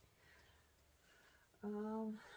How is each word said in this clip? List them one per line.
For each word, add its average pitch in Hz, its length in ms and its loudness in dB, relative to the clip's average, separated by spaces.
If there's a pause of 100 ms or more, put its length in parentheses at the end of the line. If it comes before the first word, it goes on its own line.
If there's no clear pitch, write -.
(1600)
Um, 214 540 2 (200)